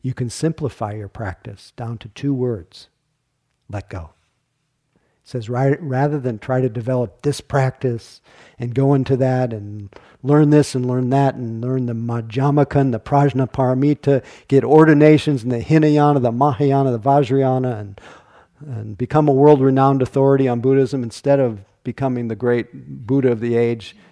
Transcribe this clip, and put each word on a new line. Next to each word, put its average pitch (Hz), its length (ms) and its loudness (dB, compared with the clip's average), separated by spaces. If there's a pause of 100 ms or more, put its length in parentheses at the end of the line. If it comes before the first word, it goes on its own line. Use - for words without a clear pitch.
"You 127 140 -6
can 123 160 -6
simplify 147 640 -6
your 107 160 -12
practice - 680 -14
down 117 220 -10
to - 100 -18
two 143 240 -6
words, 123 560 -6 (800)
let 101 220 -12
go." 80 200 -14 (840)
He - 360 -20
says, 117 200 -10
"Ri-, 135 300 0
rather 147 400 -2
than 120 180 -4
try 127 220 -2
to 127 80 0
develop 120 540 -4
this 143 180 -4
practice 131 840 -4 (360)
and 120 160 -8
go 139 200 2
into 135 220 0
that 127 360 0
and 104 420 -12 (280)
learn 147 280 4
this 151 260 4
and 123 100 -2
learn 123 240 -2
that 135 240 2
and 113 260 -8
learn 127 260 -4
the 120 60 -6
Madhyamaka 120 840 -2
and 135 180 2
the 110 60 -6
Prajnaparamita, 135 1200 0 (220)
get 135 180 2
ordinations 151 760 6
in 123 80 -4
the 120 100 -2
Hinayana, 147 600 2
the 123 120 0
Mahayana, 139 600 0
the 117 80 -4
Vajrayana, 131 800 0
and, 98 200 -16 (600)
and 107 360 -12
become 151 320 0
a 143 40 4
world-renowned 135 680 4
authority 135 460 2
on 120 140 -2
Buddhism 135 420 0
instead 139 380 -2
of 113 200 -2 (220)
becoming 123 460 -6
the 110 80 -8
great 123 680 -6
Buddha 131 260 2
of 110 80 -4
the 117 160 -2
age, 117 400 -2 (160)